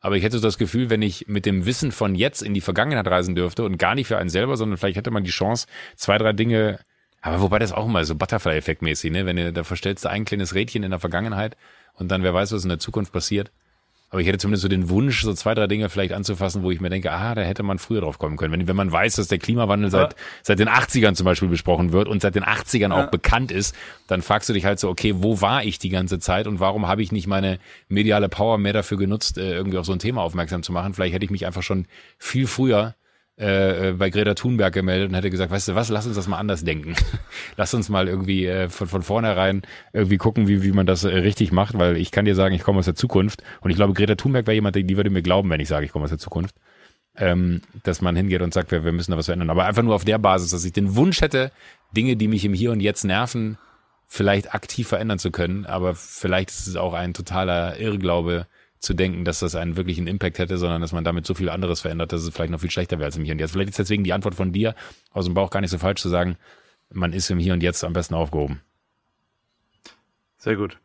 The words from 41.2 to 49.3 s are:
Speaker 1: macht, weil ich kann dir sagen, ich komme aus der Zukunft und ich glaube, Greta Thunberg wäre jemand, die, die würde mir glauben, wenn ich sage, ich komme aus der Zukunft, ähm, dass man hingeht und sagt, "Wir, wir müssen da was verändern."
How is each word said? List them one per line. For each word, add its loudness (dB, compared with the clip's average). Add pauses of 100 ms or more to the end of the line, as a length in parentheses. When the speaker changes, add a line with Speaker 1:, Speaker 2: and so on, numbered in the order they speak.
Speaker 1:
macht, 2
weil 4
ich -2
kann 2
dir 4
sagen, 4
ich -2
komme 2
aus 2
der 2
Zukunft 0 (200)
und 0
ich 2
glaube, 4
Greta 4
Thunberg 0
wäre 2
jemand, 2
die, 2
die 2
würde 2
mir 2
glauben, 4
wenn 2
ich -2
sage, 0
ich -10
komme -2
aus -2
der -4
Zukunft, -4 (600)
ähm, 2 (220)
dass -2
man 2
hingeht 2
und -2
sagt, 0
"Wir, 0
wir 0
müssen -2
da 0
was -2
verändern." -2